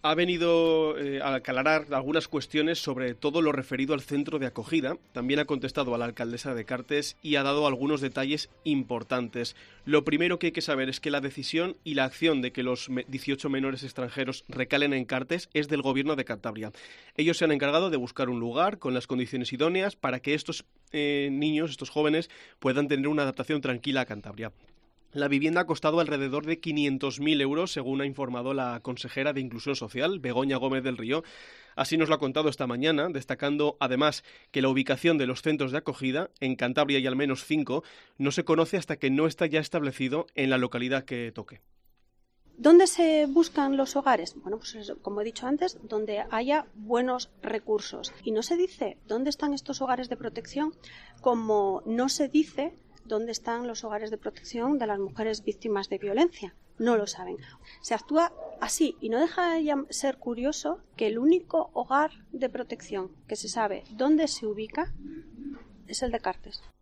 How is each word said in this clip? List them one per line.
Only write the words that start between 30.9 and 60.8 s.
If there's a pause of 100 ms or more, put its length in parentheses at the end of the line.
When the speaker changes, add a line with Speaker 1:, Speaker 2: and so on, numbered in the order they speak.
Speaker 1:
Río. (540)
Así
nos
lo
ha
contado
esta
mañana,
destacando
además (280)
que
la
ubicación
de
los
centros
de
acogida, (100)
en
Cantabria
hay
al
menos
cinco, (320)
no
se
conoce
hasta
que
no
está
ya
establecido
en
la
localidad
que
toque. (960)
Speaker 2:
¿Dónde
se
buscan
los
hogares?
Bueno,
pues
eso,
como
he
dicho
antes,
donde
haya (100)
buenos (140)
recursos. (100)
Y
no
se
dice (100)
dónde
están
estos
hogares
de
protección, (480)
como
no
se
dice (320)
dónde
están
los
hogares
de
protección
de
las
mujeres
víctimas
de
violencia. (240)
No
lo
saben. (440)
Se
actúa (280)
así
y
no
deja
de
llam-,
ser
curioso (180)